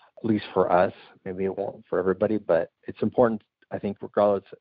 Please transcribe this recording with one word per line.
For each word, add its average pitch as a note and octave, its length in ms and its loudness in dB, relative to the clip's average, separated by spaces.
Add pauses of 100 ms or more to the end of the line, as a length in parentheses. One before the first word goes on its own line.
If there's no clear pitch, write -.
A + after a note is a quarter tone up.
(240)
at - 60 -6
least G#2 240 -2
for F#2 180 2
us. F#2 220 2 (320)
Maybe F#2+ 180 -6
it F#2+ 140 -4
won't - 320 -8
for F2+ 100 -2
everybody, F#2+ 380 0
but F2 340 0 (160)
it's - 140 -12
important, A2+ 400 2 (300)
I F#2+ 80 -8
think, G2+ 220 -6
regardless G2+ 440 0 (160)